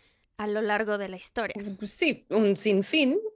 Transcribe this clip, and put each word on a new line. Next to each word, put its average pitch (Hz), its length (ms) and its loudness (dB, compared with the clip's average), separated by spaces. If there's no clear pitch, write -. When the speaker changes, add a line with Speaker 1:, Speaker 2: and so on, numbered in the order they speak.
Speaker 1:
A 208 100 -6
lo 208 160 0
largo 208 340 0
de 202 140 -6
la 185 80 -12
historia. - 360 -6
Speaker 2:
Pues 202 140 -10
sí, - 380 -2
un 202 260 4
sinfín, 254 600 2